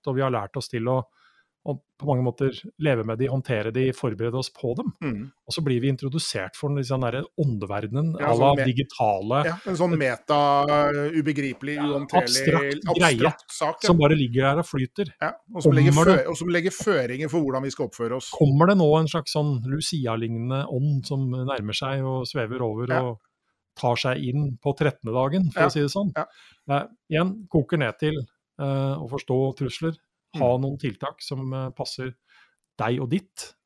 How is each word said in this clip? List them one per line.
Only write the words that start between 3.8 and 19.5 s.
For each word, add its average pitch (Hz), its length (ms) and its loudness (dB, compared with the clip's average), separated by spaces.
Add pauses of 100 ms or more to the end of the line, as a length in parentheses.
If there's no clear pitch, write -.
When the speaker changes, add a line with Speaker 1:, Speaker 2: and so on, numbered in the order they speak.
Speaker 1:
forberede 117 460 -4
oss 127 120 -6
på - 260 -6
dem. 226 160 -4 (100)
Speaker 2:
Mm. 117 220 -6 (220)
Speaker 1:
Og 127 60 -10
så 165 120 -4
blir 127 180 2
vi 135 80 2
introdusert 131 680 -4
for 147 140 -6
den, 143 80 -2
liksom, 131 240 -2
der 123 220 -4 (120)
åndeverdenen, 110 840 -2
Speaker 2:
Ja, 143 100 0
Speaker 1:
à 113 80 4
la 135 140 6
Speaker 2:
sånn 143 40 4
me-, 135 120 2
Speaker 1:
digitale 113 760 0
Speaker 2:
ja, 165 120 -2 (100)
en 190 100 -2
sånn 170 220 2
meta, 143 400 0 (720)
ubegripelig, 143 640 -2
Speaker 1:
Ja, 147 80 -2
Speaker 2:
uhåndterlig, 143 400 0
Speaker 1:
abstrakt 139 720 0
greie 147 280 4
Speaker 2:
abstrakt - 260 -4
sak, 160 300 -4
ja. 220 60 0
Speaker 1:
som 175 100 8
bare 151 180 6
ligger 131 300 2
der 147 160 2
og - 40 -6
flyter. 139 540 -4
Speaker 2:
Ja, 151 120 -4 (220)
og - 80 -6
som 147 120 8
legger 139 180 8
Speaker 1:
Kommer 165 200 8
det 175 120 6
Speaker 2:
fø-, - 60 -6
og 160 60 -4
som 170 120 -4
legger 175 220 0
føringer 143 600 -2
for 160 140 2
hvordan 131 220 -2
vi 135 40 -4
skal 127 200 -4
oppføre 117 260 -4
oss. - 140 -10
Speaker 1:
kommer 143 400 6
det 202 80 6
nå 160 100 6 (120)
en 156 100 0
slags 156 240 -6
sånn 147 320 0